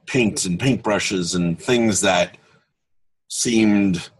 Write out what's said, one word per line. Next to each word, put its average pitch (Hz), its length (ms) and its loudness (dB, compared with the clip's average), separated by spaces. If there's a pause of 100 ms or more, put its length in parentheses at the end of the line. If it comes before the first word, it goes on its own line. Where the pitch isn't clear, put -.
paints 113 400 0
and 87 140 -4
paintbrushes 98 760 -2
and 85 260 -2
things 117 400 0
that 90 360 0 (920)
seemed 104 800 0 (100)